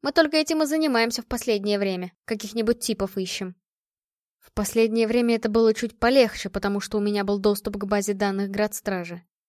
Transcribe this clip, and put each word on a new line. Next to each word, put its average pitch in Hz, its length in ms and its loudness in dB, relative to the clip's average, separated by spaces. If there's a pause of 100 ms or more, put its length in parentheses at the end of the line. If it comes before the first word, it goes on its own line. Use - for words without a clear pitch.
«Мы 285 100 -4
только 311 260 4
этим 311 260 2
и - 20 2
занимаемся 269 560 0
в - 40 -14
последнее 208 540 -2
время, 185 320 -4 (140)
каких-нибудь 220 540 -2
типов 196 380 -4
ищем». 185 380 -6 (800)
В - 160 -20
последнее 226 540 2
время 233 280 2
это 226 140 -2
было 220 240 4
чуть 220 260 -6
полегче, 240 500 4
потому 202 300 -2
что - 180 -6
у 208 40 0
меня 208 220 0
был 202 160 -2
доступ 202 380 0
к 202 80 -6
базе 202 280 0
данных 196 360 -2
Градстражи. 196 760 -4 (260)